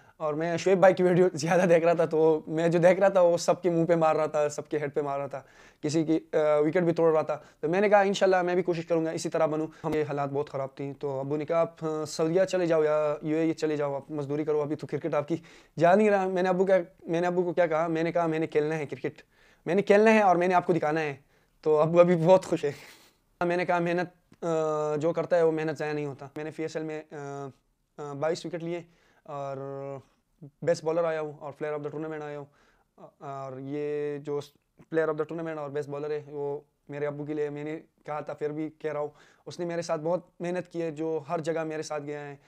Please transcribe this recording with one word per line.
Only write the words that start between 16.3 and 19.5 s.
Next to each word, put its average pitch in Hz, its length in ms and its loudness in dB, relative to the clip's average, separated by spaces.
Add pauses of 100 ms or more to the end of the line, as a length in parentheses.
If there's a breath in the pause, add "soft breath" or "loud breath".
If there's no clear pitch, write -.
अब्बू 185 160 2
क्या, 190 160 4 (280)
मैंने 175 180 0
अब्बू 180 160 0
को 175 100 -2
क्या 175 140 2
कहा, 160 220 0
मैंने 165 240 -2
कहा, 170 140 0
"मैंने 160 200 -2
खेलना 151 280 0
है 151 120 -6
क्रिकेट, 139 360 -10 (440 soft breath)